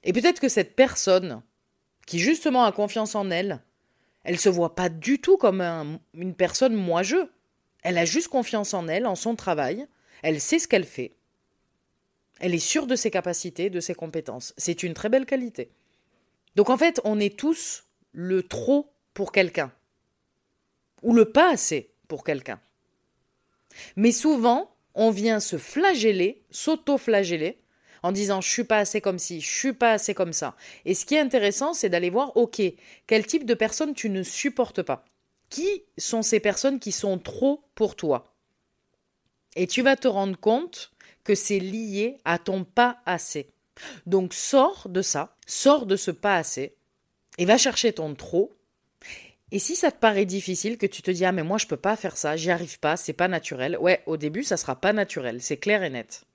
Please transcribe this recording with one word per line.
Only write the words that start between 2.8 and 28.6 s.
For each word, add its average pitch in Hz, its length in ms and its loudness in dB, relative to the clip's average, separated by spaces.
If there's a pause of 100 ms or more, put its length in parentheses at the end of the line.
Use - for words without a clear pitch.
en 202 140 -2
elle, 175 340 -4 (600)
elle 175 160 -2
se 208 100 4
voit 170 260 2
pas 180 140 0
du 165 300 -2
tout 381 180 4
comme 190 240 4
un, 165 380 -6 (140)
une 175 220 -8
personne 226 400 2
moi-je. 190 420 0 (680)
Elle 175 140 0
a 170 80 4
juste 220 220 -2
confiance 226 460 -2
en 175 140 -4
elle, 185 180 -2
en 196 100 -2
son 233 200 -4
travail. 170 520 -4 (340)
Elle 156 180 0
sait 320 200 2
ce - 80 -4
qu'elle 135 180 2
fait. - 300 -12 (1200)
Elle 180 160 -2
est 165 40 0
sûre - 280 -2
de 254 80 2
ses 226 160 0
capacités, 175 580 -4
de 175 120 -4
ses 175 120 -6
compétences. 151 640 -10
C'est 170 260 -4
une 170 100 -4
très 214 160 -4
belle 262 160 2
qualité. 247 460 -4 (840)
Donc 202 140 4
en 254 80 4
fait, 330 260 2
on 214 160 0
est 202 180 0
tous - 460 -4 (300)
le 185 300 -2
trop 285 500 0 (200)
pour 196 200 -6
quelqu'un. 165 400 0 (1300)
Ou 233 100 4
le 226 120 10
pas 302 260 6
assez 156 400 -2 (160)
pour 147 160 -8
quelqu'un. 135 380 -6 (1400)
Mais 226 160 6
souvent, 262 600 2 (220)
on 220 160 4
vient 208 300 0
se - 160 -6
flageller, 226 920 0
s'auto-flageller, 208 1120 0 (440)
en 180 100 0
disant « 196 280 0
je - 80 -4
suis 240 140 -2